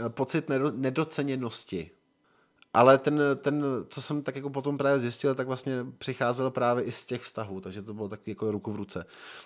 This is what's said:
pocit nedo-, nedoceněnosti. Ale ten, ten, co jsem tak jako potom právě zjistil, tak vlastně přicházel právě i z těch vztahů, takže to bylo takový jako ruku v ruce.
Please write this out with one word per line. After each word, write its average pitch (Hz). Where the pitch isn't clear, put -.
pocit 151
nedo-, 139
nedoceněnosti. 131
Ale 131
ten, 147
ten, 147
co -
jsem 147
tak 139
jako 139
potom 139
právě 139
zjistil, 123
tak 127
vlastně 127
přicházel 127
právě 123
i 135
z -
těch 120
vztahů, 101
takže 92
to 104
bylo 104
takový 104
jako 107
ruku 107
v 104
ruce. 95